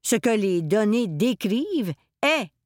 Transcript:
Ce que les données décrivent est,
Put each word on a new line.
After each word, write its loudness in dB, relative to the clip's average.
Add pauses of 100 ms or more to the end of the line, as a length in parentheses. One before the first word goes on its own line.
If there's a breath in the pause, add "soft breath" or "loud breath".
Ce 0
que 0
les 2
données 2
décrivent -2 (280)
est, 0 (160)